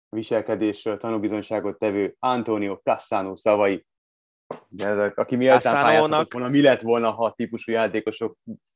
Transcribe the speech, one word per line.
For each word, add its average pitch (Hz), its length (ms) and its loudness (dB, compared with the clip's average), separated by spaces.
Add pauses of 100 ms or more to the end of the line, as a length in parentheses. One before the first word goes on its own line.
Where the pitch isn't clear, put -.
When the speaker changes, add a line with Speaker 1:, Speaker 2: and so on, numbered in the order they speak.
Speaker 1:
viselkedésről 107 920 -4
tanúbizonyságot 104 800 -4
tevő 101 400 -2
Antonio 110 580 -2
Cassano 98 600 -4
szavai. 101 500 2 (840)
De 98 180 -6
ezek, 104 300 -2
aki 117 180 -2
méltán 127 240 4
Speaker 2:
Cassanónak 135 260 2
Speaker 1:
pályázhatott 156 460 2
volna, 123 160 -6
mi 143 120 4
lett 131 200 6
volna, 117 300 2
ha 113 140 -2
a 107 80 0
típusú 113 400 -6
játékosok 110 680 -2 (380)